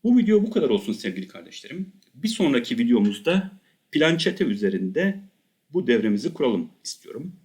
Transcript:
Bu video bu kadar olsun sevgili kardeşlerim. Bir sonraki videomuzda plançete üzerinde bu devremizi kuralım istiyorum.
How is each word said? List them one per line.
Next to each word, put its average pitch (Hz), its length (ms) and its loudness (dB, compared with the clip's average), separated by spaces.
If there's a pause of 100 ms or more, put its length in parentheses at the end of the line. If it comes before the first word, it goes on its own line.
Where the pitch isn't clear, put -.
Bu 240 140 6
video 208 260 4
bu - 80 -4
kadar 156 180 2
olsun 107 240 0
sevgili 95 340 -8
kardeşlerim. - 640 -14 (200)
Bir 131 140 -8
sonraki 135 500 0
videomuzda 120 840 2 (320)
plançete 165 540 0
üzerinde 101 800 -2 (460)
bu 175 180 -4
devremizi 107 460 0
kuralım 113 380 -2 (120)
istiyorum. - 600 -14